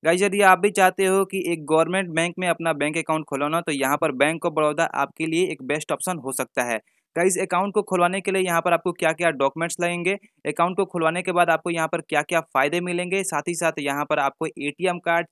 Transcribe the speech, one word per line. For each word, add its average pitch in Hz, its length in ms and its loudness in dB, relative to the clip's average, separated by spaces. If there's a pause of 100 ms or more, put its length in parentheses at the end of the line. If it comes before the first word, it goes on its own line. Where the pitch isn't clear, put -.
गाइस, 175 180 2
यदि 202 180 0
आप 190 180 8
भी 196 120 2
चाहते 190 340 4
हो 190 200 4
कि 190 280 -4
एक 156 140 -6
गवर्नमेंट 170 420 2
बैंक 165 300 -2
में 185 100 -2
अपना 165 240 0
बैंक 147 240 -2
अकाउंट 160 280 -2
खुलवाना, 147 360 -2
तो 165 120 -4
यहां 139 240 2
पर 156 160 2
Bank 156 380 2
of 151 80 -4
Baroda 151 360 2
आपके 139 320 -4
लिए 165 200 0
एक 151 160 -8
बेस्ट 147 300 -4
ऑप्शन 175 260 -4
हो 131 140 -8
सकता 131 300 -4
है। 120 180 -2 (360)
गाइस, 180 220 2
अकाउंट 185 360 -2
को 208 80 0
खुलवाने 185 380 0
के 190 100 -4
लिए 190 120 0
यहां 170 180 0
पर 170 120 0
आपको 170 200 0
क्या-क्या 165 380 0
डॉक्यूमेंट्स 143 500 -2
लगेंगे, 175 340 -2 (320)
अकाउंट 170 300 0
को 202 80 0
खुलवाने 170 380 -2
के 185 100 -4
बाद 170 180 4
आपको 160 200 0
यहां 160 180 -2
पर 165 120 -4
क्या-क्या 156 400 0
फ़ायदे 147 400 0
मिलेंगे, 180 440 -4
साथ 151 240 -4
ही 175 60 -4
साथ 165 240 -2
यहां 143 260 -2
पर 147 140 -2
आपको 139 280 -2
एटीएम 170 520 -4
कार्ड, 170 340 -2